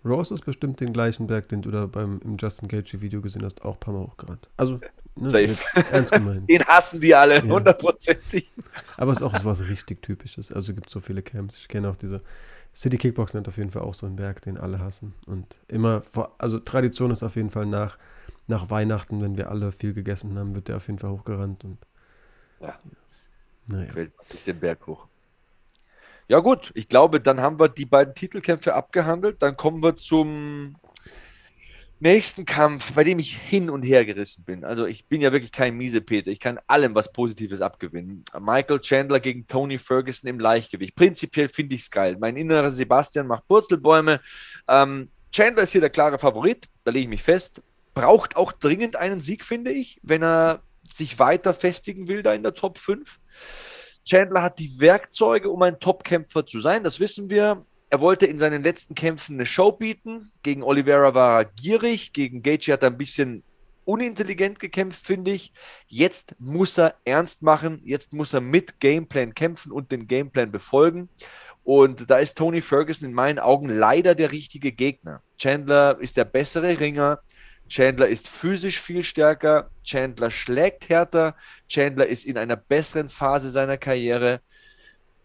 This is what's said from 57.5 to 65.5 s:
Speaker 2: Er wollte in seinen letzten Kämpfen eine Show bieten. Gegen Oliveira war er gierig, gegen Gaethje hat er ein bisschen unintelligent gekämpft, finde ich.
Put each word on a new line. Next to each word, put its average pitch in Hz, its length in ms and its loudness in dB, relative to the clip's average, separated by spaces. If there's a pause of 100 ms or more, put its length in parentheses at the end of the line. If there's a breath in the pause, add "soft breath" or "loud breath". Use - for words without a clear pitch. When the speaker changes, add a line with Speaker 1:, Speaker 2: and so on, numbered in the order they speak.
Speaker 2:
Er 139 120 0
wollte 180 240 6
in 151 120 -4
seinen 147 240 0
letzten 156 340 -2
Kämpfen 156 400 -6
eine 123 100 -4
Show 190 260 4
bieten. 220 580 -10 (120)
Gegen 139 200 -4
Oliveira 139 520 4
war 123 260 6
er 107 60 2
gierig, 220 640 -2
gegen 127 300 -6
Gaethje 147 320 0
hat 135 100 2
er 127 60 6
ein 120 80 -2
bisschen 131 460 -4 (420)
unintelligent 202 720 -4
gekämpft, 185 460 -6
finde 190 260 -2
ich. - 220 -8 (340 loud breath)